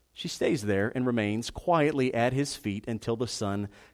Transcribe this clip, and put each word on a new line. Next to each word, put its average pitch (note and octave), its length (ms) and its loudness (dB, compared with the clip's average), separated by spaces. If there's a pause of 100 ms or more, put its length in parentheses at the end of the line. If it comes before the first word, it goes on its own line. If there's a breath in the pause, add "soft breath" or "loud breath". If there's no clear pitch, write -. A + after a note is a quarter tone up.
(120)
She - 140 -10
stays E3 360 0
there G#2 300 2
and B2+ 140 0
remains A2+ 440 0
quietly D3 600 2
at A#2 200 2
his C#3 240 -2
feet G2+ 320 -4
until A#2 260 -2
the A#2 140 -2
sun G2+ 400 -4 (260 soft breath)